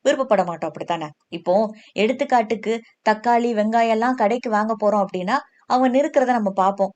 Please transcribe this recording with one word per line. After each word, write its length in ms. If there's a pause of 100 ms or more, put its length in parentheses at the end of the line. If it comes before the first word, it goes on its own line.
விருப்பப்பட 440
மாட்டோம், 240
அப்படித்தானே? 380 (220)
இப்போ 240 (420)
எடுத்துக்காட்டுக்கு 760 (300)
தக்காளி, 500
வெங்காயம் 400
எல்லாம் 220
கடைக்கு 340
வாங்க 300
போறோம் 240
அப்படின்னா, 340 (280)
அவங்க 260
நிறுக்கிறத 420
நம்ம 200
பார்ப்போம். 420